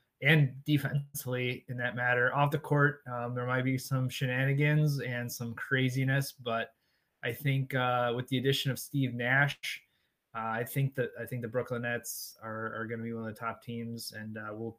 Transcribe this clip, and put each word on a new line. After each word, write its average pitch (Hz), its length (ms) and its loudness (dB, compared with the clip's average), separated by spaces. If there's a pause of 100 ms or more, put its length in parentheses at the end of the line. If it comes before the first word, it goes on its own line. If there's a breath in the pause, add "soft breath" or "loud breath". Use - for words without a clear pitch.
(200 soft breath)
and 143 460 6
defensively 139 1000 0
in 123 100 -6
that 120 180 -2
matter. 123 380 4
Off 143 160 4
the 147 80 0
court, 143 520 4
um, 120 240 -4
there 123 120 -2
might 127 180 0
be 131 140 2
some 131 320 -2
shenanigans 139 880 2
and 123 320 -4
some 117 220 -8
craziness, 131 800 2
but 113 420 -4 (480)
I 123 120 -4
think, 135 400 0
uh, 123 420 2
with 123 120 -4
the 131 100 0
addition 135 320 2
of 123 80 -2
Steve 131 340 -2
Nash, 131 720 0 (500)
uh, 113 40 -6
I 113 260 -2
think 135 300 0
that, 123 160 -2 (100)
I 113 60 -8
think 120 160 -6
the 117 60 -6
Brooklyn 120 340 -2
Nets - 600 -6
are, 110 320 -6
are 110 120 -6
gonna 113 160 -6
be 117 100 -6
one 113 160 -6
of 107 60 -8
the - 40 -14
top 113 240 -6
teams, 117 500 -8
and, 110 260 -10
uh, 107 160 -8
we'll, 113 240 -8